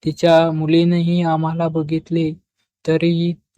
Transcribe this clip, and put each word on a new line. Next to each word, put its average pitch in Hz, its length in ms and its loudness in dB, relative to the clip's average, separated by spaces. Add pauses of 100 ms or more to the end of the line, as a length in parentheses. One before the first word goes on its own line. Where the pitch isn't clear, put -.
तिच्या 165 500 2
मुलीनेही 170 720 0
आम्हाला 160 440 -2
बघितले, 160 640 -4 (520)
तरीही 170 480 0 (260)